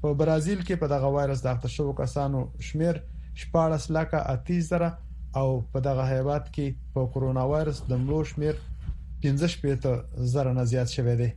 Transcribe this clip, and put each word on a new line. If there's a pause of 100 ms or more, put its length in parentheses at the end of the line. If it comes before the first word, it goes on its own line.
په
برازیل
کې
په
دغه
وایرس
د
اخته
شوو
کسانو (200)
شمیر (460)
شپاړس (100)
لاکه (140)
اته (100)
زره (460)
او (220)
په
دغه (100)
هیواد (120)
کې (260)
په (120)
کرونا
وایرس (100)
د
مړو (100)
شمیر (680)
پنځه
شپېته (420)
زره
نه
زیات
شوی
دی.